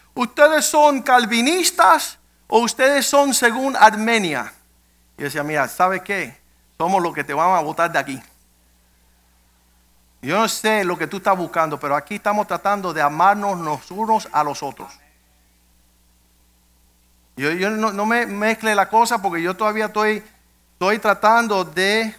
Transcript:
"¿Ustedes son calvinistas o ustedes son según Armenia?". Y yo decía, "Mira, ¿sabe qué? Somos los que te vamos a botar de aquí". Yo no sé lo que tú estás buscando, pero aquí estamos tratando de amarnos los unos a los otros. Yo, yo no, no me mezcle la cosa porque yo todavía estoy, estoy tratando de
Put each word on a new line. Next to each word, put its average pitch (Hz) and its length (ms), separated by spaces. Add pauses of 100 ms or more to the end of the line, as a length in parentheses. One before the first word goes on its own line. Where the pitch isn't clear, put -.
(140)
"¿Ustedes 294 520
son 294 360
calvinistas 254 1200 (280)
o 220 120
ustedes 269 480
son 285 260
según 254 440
Armenia?". 214 760 (640)
Y 147 40
yo 147 40
decía, 147 160
"Mira, 147 280
¿sabe 185 340
qué? 185 340 (400)
Somos 180 240
los 165 140
que 147 80
te 143 100
vamos 175 240
a 156 60
botar 165 280
de 160 60
aquí". 135 240 (2000)
Yo 151 160
no 220 100
sé 214 380
lo 175 120
que 160 100
tú 190 100
estás 185 200
buscando, 160 420
pero 143 160
aquí 151 200
estamos 208 320
tratando 185 460
de 156 80
amarnos 185 580
los 151 320
unos 214 400
a 151 120
los 143 200
otros. - 300 (2500)
Yo, 143 160
yo 180 200
no, 214 200
no 202 140
me 233 200
mezcle 214 480
la 196 140
cosa 226 340
porque 175 200
yo 185 160
todavía 214 300
estoy, 214 360 (500)
estoy 202 260
tratando 214 640
de 196 540